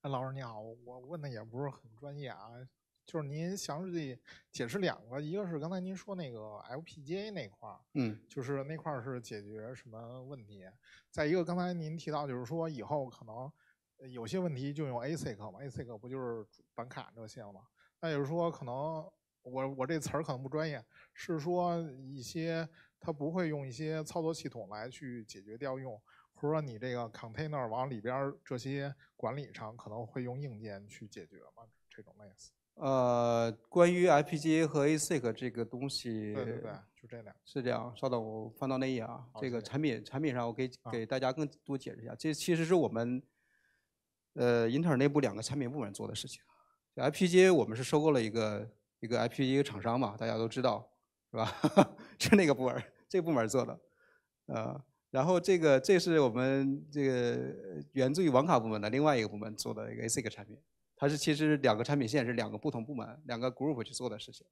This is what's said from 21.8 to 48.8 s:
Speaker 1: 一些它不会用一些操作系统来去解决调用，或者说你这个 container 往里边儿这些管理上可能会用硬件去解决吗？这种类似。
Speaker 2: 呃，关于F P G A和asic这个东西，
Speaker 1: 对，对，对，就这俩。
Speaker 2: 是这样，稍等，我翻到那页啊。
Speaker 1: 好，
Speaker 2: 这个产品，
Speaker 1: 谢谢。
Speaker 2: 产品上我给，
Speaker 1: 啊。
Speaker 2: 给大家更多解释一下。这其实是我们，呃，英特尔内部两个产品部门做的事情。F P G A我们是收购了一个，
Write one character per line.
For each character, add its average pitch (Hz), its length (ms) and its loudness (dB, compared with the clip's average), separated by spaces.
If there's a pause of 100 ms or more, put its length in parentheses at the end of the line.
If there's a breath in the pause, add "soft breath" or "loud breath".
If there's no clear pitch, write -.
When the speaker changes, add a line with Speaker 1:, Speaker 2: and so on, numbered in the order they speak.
Speaker 1:
一 135 200 -12
些 165 480 -4 (320 soft breath)
它 165 140 -6
不 147 180 -2
会 175 160 0
用 147 200 -4
一 131 40 -10
些 156 320 -4
操 165 200 -4
作 160 100 0
系 156 160 -6
统 110 200 -12
来 107 200 -10
去 123 360 -12
解 101 160 -18
决 104 160 -14
调 135 200 -4
用， 127 220 -10 (340 soft breath)
或 - 140 -4
者 151 60 2
说 156 80 2
你 123 180 -8
这 127 140 -4
个 120 160 -4
container 131 580 -6
往 123 220 -2
里 120 100 -6
边 117 140 -4
儿 139 200 -2 (120)
这 127 120 -6
些 139 360 -4 (240 soft breath)
管 117 180 -4
理 143 180 -10
上 110 220 -12
可 117 140 -16
能 117 160 -8
会 123 180 -8
用 123 160 -6
硬 127 200 -8
件 104 280 -12
去 - 200 -18
解 95 180 -16
决 90 120 -20 (200)
吗？ 117 60 -20 (260)
这 - 120 -20
种 95 180 -20
类 104 60 -20 (120)
似。 - 140 -20 (240)
Speaker 2:
呃， 120 760 4 (160)
关 175 260 8
于 180 140 6
F 147 220 8
P 165 80 -2
G 156 220 4
A 165 60 6
和 143 220 4
asic 147 460 2
这 123 180 -6
个 117 140 -2
东 127 240 -6
西， 110 440 -4
Speaker 1:
对， 107 120 -2
对， 117 140 -6
对， 110 120 -10 (240)
就 - 140 -20
这 117 140 -12
俩。 101 200 -18
Speaker 2:
是 - 180 -6
这 123 80 0
样， 120 240 -2
稍 135 140 -4
等， 120 160 0
我 110 240 -8 (100)
翻 135 120 -2
到 131 80 0
那 131 120 0
页 123 120 0
啊。 120 320 -10
Speaker 1:
好， - 80 -10
Speaker 2:
这 135 80 -4
个 120 120 -4
产 135 200 -4
品， 143 140 2
Speaker 1:
谢 110 40 -6
谢。 104 60 -14
Speaker 2:
产 139 160 -6
品 151 120 0
上 120 140 0
我 117 60 -4
给， 131 180 -4 (120)
Speaker 1:
啊。 117 80 -8
Speaker 2:
给 117 140 -2
大 131 140 -2
家 131 140 0
更 156 120 -2 (200)
多 139 120 -4
解 131 160 -8
释 113 80 -16
一 113 40 -14
下。 117 100 -10
这 156 180 -2
其 170 220 2
实 165 80 2
是 165 100 4
我 160 140 6
们， 120 340 0 (1120)
呃， 120 340 4
英 143 120 0
特 170 80 2
尔 147 60 4
内 139 140 4
部 147 100 4
两 113 160 0
个 107 60 -6
产 135 180 -4
品 123 100 -2
部 143 120 -6
门 104 120 -6
做 107 140 -8
的 110 80 -8
事 - 100 -8
情。 - 160 -14 (540 soft breath)
F 131 160 0
P 185 160 2
G 180 160 10
A 190 80 10
我 135 140 6
们 110 100 -6
是 127 80 -4
收 151 160 4
购 156 120 6
了 131 100 6
一 110 80 0
个， 107 360 -2 (360)